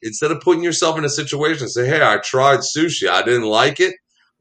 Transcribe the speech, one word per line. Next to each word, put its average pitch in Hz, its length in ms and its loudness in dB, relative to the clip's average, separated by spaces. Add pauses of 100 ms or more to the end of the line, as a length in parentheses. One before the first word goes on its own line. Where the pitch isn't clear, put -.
Instead 151 300 -4
of 151 100 -6
putting 175 220 2
yourself 160 340 0
in 151 80 -4
a 139 40 -2
situation 147 560 -4
and 101 60 -10
say, 123 160 -2
"Hey, 156 140 2
I 107 160 4
tried 131 440 2
sushi. 151 460 -2
I 90 140 2
didn't 117 220 0
like 120 360 2
it." 180 140 2 (480)